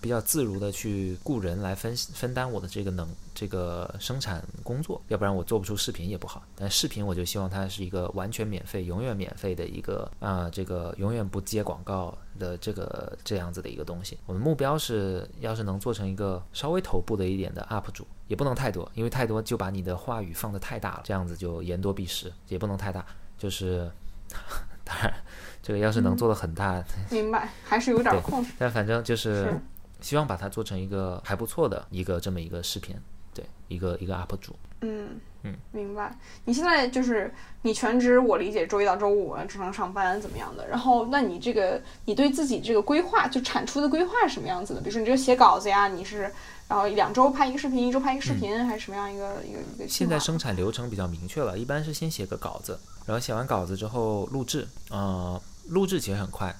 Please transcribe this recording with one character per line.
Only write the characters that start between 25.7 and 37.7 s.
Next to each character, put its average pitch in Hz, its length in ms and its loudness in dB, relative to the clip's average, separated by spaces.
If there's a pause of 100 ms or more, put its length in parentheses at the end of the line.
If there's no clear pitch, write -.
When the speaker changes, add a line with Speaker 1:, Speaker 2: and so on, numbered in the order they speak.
Speaker 1:
个 104 60 2
要 107 120 6
是 107 120 4
能 95 120 6
做 117 140 4
得 107 60 6
很 90 200 -4
大， 95 220 0
Speaker 2:
嗯。 90 80 -2 (240)
明 220 240 2
白， 220 160 0 (160)
还 220 160 4
是 254 100 2
有 233 120 6
点 233 180 6
控 247 240 0
制。 240 60 -8
Speaker 1:
对， - 80 -12
但 123 120 4
反 110 160 2
正 117 160 4
就 117 140 2
是 104 280 2
Speaker 2:
是。 82 160 2 (400)
Speaker 1:
希 - 160 0
望 151 100 4
把 104 100 0
它 98 140 -4
做 113 120 -2
成 101 160 -2
一 92 80 -2
个 95 380 -2
还 - 100 -2
不 104 120 -2
错 160 200 2
的 - 220 -2
一 92 160 -2
个， 90 160 0
这 98 100 -4
么 90 80 -2
一 82 80 -6
个 85 160 -6
视 - 160 -4
频， - 160 -10 (380)
对， - 100 -10 (260)
一 90 100 -4
个， 87 180 0
一 90 80 -6
个 92 100 -2
up 90 220 -4
主。 82 180 -12 (280)
Speaker 2:
嗯， 214 360 -6 (260)
Speaker 1:
嗯。 190 120 -8 (140)
Speaker 2:
明 202 240 -6
白。 208 200 -6 (300)
你 240 80 2
现 269 100 2
在 320 240 6
就 254 160 2
是， 220 300 2 (300)
你 220 100 4